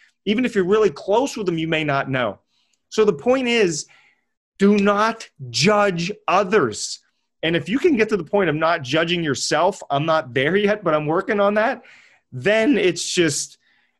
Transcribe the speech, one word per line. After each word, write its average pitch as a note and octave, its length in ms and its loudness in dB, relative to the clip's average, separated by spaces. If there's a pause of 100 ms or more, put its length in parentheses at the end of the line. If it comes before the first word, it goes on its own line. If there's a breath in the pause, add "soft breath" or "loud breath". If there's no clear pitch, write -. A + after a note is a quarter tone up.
(260 soft breath)
Even A3 200 0
if - 100 -4
you're F#3+ 80 2
really G#3+ 260 2
close A3+ 460 -2
with G#3 120 -4
them, E3+ 100 -2
you D#3+ 100 -4
may D#3 160 -2
not C#3 260 -2
know. A#2+ 300 -2 (480)
So - 160 0
the G3+ 100 4
point B3 360 0
is, A3 380 0 (680 soft breath)
do G3+ 200 4
not G#3 520 0 (200)
judge F3+ 640 2 (160)
others. F3+ 720 0 (420)
And E3 140 0
if E3 140 -4
you B3 100 -2
can E4 160 2
get G#3+ 140 0
to A3 80 0
the E3+ 80 -4
point G3 240 0
of D3 60 0
not D#3+ 260 0
judging E3 420 -2
yourself, D#3+ 640 0
I'm C#3 160 -2
not D#3 280 -2
there D3 240 0
yet, G#3 260 0
but E3 100 0
I'm D3+ 120 0
working F#3+ 340 -2
on G3+ 140 2
that, A#3 300 -2 (500 soft breath)
then G#3+ 440 2
it's E3+ 360 -2
just, - 440 -2 (420)